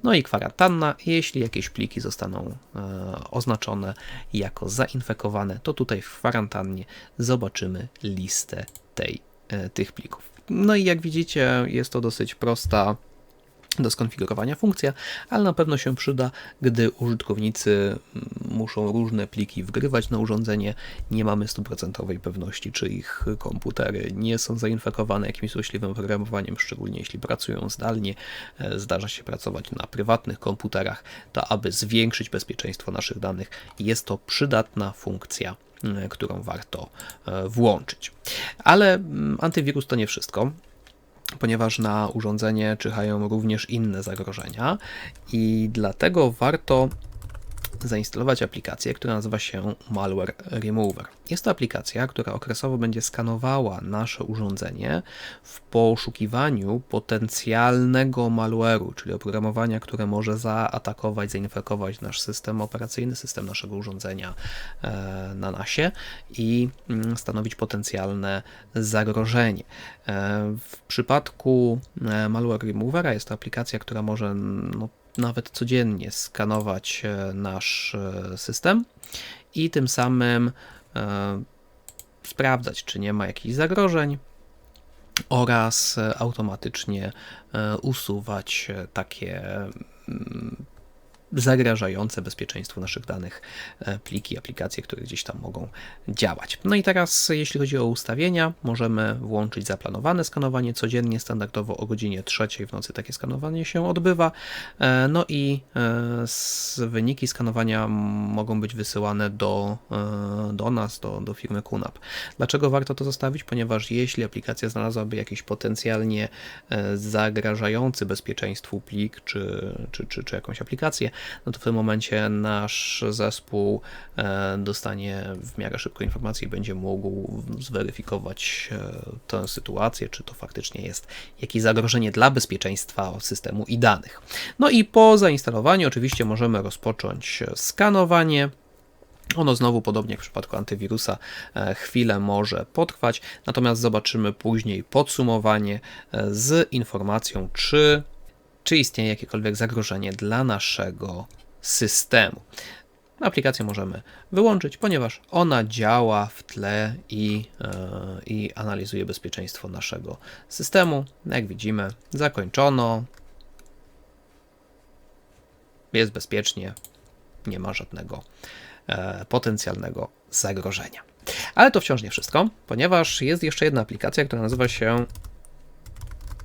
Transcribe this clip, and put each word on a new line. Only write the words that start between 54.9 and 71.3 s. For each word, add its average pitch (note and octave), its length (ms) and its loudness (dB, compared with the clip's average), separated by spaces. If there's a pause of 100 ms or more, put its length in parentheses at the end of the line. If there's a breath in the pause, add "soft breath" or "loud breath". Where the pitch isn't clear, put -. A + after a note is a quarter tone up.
w - 180 -20
poszukiwaniu A#2 1300 2
potencjalnego B2 1400 4
malware'u, A2+ 680 2
czyli F#2 200 -6
oprogramowania, A2 680 0
które A2+ 260 -4
może G#2+ 320 0
zaatakować, G#2+ 920 -2
zainfekować G2 680 -4
nasz G#2 200 -8
system G#2+ 400 -4
operacyjny, A#2+ 560 -4
system - 300 -8
naszego G2 300 -8
urządzenia, F#2+ 580 -8 (480 loud breath)
e, G2 520 -6
na F#2+ 160 -4
nasie D3 400 0 (400 loud breath)
i, A#2+ 380 2 (220)
mm, A2+ 260 0
stanowić G#2+ 380 -4
potencjalne G2 880 -2 (320 loud breath)
zagrożenie. A2 920 2 (420 loud breath)
E, G#2 500 0 (120)
w - 140 -16
przypadku, B2+ 1000 2 (280)